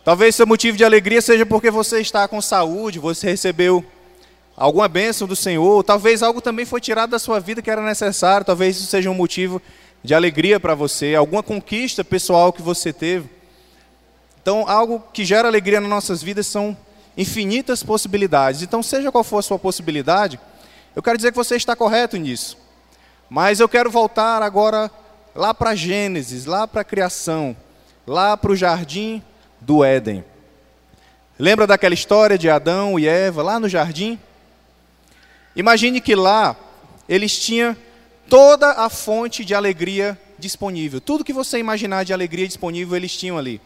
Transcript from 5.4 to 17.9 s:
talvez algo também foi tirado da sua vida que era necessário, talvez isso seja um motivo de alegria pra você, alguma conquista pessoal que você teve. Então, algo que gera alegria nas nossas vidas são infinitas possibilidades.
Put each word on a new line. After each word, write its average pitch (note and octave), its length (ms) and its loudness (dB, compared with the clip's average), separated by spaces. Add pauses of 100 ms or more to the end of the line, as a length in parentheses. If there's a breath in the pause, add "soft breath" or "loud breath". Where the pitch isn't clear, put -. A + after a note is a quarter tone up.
talvez G#3 400 2
algo A#3 160 0
também A#3 260 -6
foi A#3+ 140 -8
tirado A3+ 300 -4
da A#3 100 -4
sua A3 200 -2
vida G#3+ 220 -8
que A3+ 80 -8
era A3 120 -2
necessário, G3+ 640 0
talvez F#3 320 0
isso F#3+ 100 -10
seja F#3+ 220 -2
um F#3 40 -2
motivo F#3 480 -4 (420 soft breath)
de A#2+ 100 0
alegria E3+ 460 2
pra E3+ 140 0
você, D3 420 -2
alguma D#3 280 2
conquista G#3+ 600 -6
pessoal F3 500 2
que - 80 -14
você E3+ 320 -4
teve. E3 360 -6 (1120 soft breath)
Então, G#3 280 0
algo A3 420 0
que G#3 140 -6
gera G#3+ 220 4
alegria G#3 340 2
nas G3+ 80 -6
nossas G3 340 -4
vidas G3+ 240 -6
são G#3 300 -4 (400 soft breath)
infinitas G#3 640 -4
possibilidades. E3+ 800 0